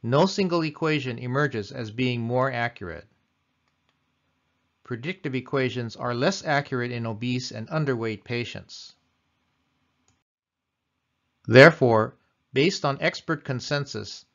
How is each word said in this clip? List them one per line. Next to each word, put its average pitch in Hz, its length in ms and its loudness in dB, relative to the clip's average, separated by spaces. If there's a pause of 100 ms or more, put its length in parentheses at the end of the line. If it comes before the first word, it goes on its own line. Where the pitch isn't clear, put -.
No 139 240 4
single 180 340 0
equation 151 560 -2
emerges 123 540 -4
as 123 180 -8
being 120 320 -2
more 127 300 0
accurate. 117 560 -8 (1800)
Predictive 131 500 -8
equations 127 600 -4
are 123 180 -6
less 151 320 -2
accurate 139 460 -2
in 117 160 -6
obese 123 420 -4
and 113 200 -12
underweight 120 540 -2
patients. - 680 -10 (2500)
Therefore, 120 680 8 (380)
based 151 320 2
on 139 160 -2
expert 160 420 -4
consensus 131 920 -8